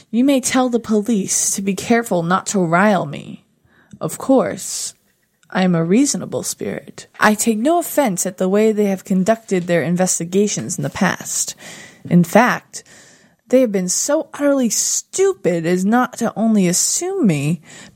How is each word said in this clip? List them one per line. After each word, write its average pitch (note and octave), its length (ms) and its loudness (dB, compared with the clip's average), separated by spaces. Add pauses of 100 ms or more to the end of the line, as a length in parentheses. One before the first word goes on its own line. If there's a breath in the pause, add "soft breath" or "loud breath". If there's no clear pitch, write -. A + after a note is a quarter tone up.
(120)
you A#3+ 140 2
may C#4 160 4
tell B3+ 260 0
the A#3+ 140 0
police G#3 720 0
to - 100 -4
be G3 140 -2
careful A3+ 480 0
not F3+ 240 0
to G3+ 120 -2
rile F3+ 460 2
me. - 400 -14 (560 loud breath)
Of - 160 -8
course, - 760 -2 (560)
I F#3 140 -2
am F3+ 120 2
a E3 100 0
reasonable F#3+ 580 0
spirit. - 640 -10 (140)
I G#3+ 140 4
take G#3+ 220 -2
no D4+ 220 2
offense C4+ 460 -2
at F#3 120 -6
the F#3 120 0
way G#3+ 240 4
they G#3 140 2
have F#3+ 180 -4
conducted F#3+ 580 0
their F3 200 2
investigations F3+ 920 0
in D3 60 -6
the C#3+ 60 -4
past. - 680 -4 (540 loud breath)
In F3 160 6
fact, - 580 0 (680 soft breath)
they B3+ 120 4
have A#3+ 100 2
been F#3+ 160 -2
so D4 460 -2
utterly C#4 360 0
stupid - 960 -2
as F3+ 200 0
not A#3+ 320 0
to A3+ 180 -4
only G#3+ 320 2
assume F4 600 -2
me, D3+ 340 0 (340 loud breath)